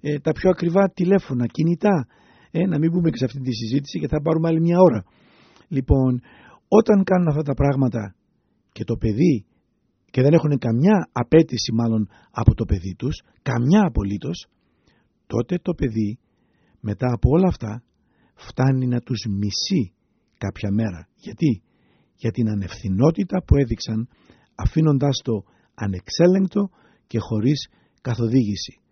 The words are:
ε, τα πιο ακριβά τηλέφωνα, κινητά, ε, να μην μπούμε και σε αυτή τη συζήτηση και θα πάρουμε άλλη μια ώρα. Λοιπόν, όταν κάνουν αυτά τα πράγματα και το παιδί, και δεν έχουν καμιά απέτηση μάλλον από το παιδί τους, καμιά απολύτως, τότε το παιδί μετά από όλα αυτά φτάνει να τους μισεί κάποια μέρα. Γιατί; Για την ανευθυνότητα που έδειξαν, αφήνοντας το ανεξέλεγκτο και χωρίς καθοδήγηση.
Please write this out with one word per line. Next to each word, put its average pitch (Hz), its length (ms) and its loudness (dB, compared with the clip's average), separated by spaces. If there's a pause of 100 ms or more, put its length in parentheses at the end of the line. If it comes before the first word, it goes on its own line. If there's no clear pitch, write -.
ε, 147 180 -4
τα 156 120 -2
πιο 185 180 0
ακριβά 180 440 2
τηλέφωνα, 170 520 0
κινητά, 165 640 0 (440)
ε, 165 140 0
να 170 120 -2
μην 165 140 0
μπούμε 170 180 0
και 117 80 -4
σε 127 80 -2
αυτή 135 140 -8
τη 127 140 -4
συζήτηση 123 460 -4
και 147 80 -6
θα 151 140 -4
πάρουμε 160 260 0
άλλη 165 140 0
μια 170 180 2
ώρα. 131 240 6 (640)
Λοιπόν, 131 540 2 (460)
όταν 208 360 4
κάνουν 180 240 2
αυτά 151 140 -2
τα 143 120 -4
πράγματα 131 640 0 (560)
και - 120 -12
το 117 140 -4
παιδί, 120 480 0 (680)
και 127 100 0
δεν 143 120 6
έχουν 151 240 2
καμιά 151 540 2
απέτηση 123 600 2
μάλλον 113 360 0 (220)
από 107 240 4
το 113 100 -4
παιδί 95 300 -4
τους, - 260 -8 (200)
καμιά 123 440 2
απολύτως, 113 600 -6 (800)
τότε 117 340 -4
το 180 120 -4
παιδί 110 460 -4 (600)
μετά 113 340 -4
από 123 160 2
όλα 180 180 4
αυτά 117 360 -6 (540)
φτάνει 131 500 0
να 123 120 0
τους 117 300 -6
μισεί 101 640 -2 (440)
κάποια 101 340 -6
μέρα. 98 440 -4
Γιατί; - 460 -2 (540)
Για 113 160 -4
την 113 180 -2
ανευθυνότητα 107 960 -2
που - 140 4
έδειξαν, 113 520 -2 (460)
αφήνοντας 143 680 0
το 110 200 -4 (300)
ανεξέλεγκτο 180 960 0 (380)
και 117 120 -4
χωρίς 113 480 -2 (340)
καθοδήγηση. 113 800 -2 (120)